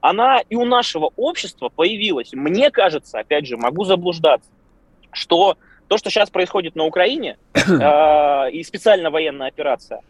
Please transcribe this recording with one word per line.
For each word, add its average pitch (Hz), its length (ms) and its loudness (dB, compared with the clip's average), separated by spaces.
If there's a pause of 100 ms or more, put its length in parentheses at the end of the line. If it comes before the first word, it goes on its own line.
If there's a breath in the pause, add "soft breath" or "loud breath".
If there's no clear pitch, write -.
она 226 480 2
и 220 60 -8
у 240 120 0
нашего 240 500 0
общества 214 540 -6
появилась. 190 640 -2
Мне 170 380 0
кажется, 175 500 -2
опять 147 260 -2
же, 123 100 -10
могу 131 280 -4
заблуждаться, 175 680 0 (600)
что 175 440 0 (320 soft breath)
то, 202 80 2
что 202 140 -4
щас 202 200 0
происходит 180 460 -4
на 156 80 -2
Украине, 180 640 -2
<clears throat> - 80 -20
э, 147 960 2
и 165 100 -10
специальная 185 480 0
военная 143 380 -4
операция 131 600 -6